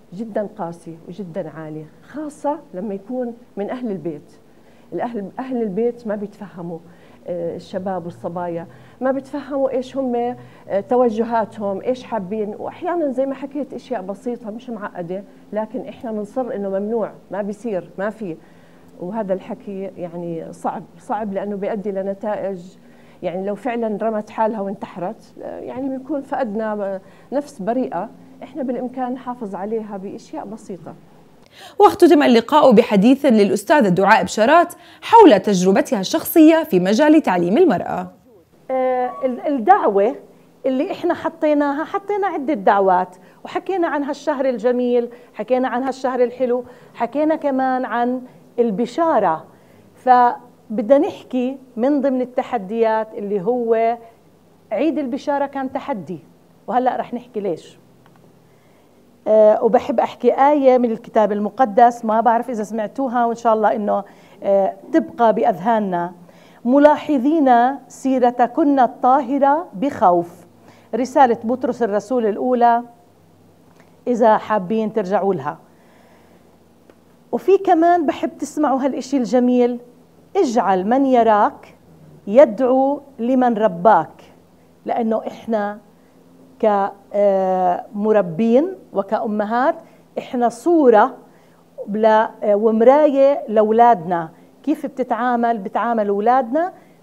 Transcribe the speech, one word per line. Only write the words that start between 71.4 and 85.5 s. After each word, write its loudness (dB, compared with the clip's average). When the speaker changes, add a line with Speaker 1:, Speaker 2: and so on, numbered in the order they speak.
Speaker 3:
بطرس -4
الرسول -2
الأولى، 2
إذا 4
حابين -2
ترجعوا -2
لها. -8
وفي 4
كمان 2
بحب -4
تسمعوا -2
هالإشي -4
الجميل، 2
"اجعل 0
من 2
يراك 2
يدعو 4
لمن 2
رباك"، 2
لأنه -2
إحنا -6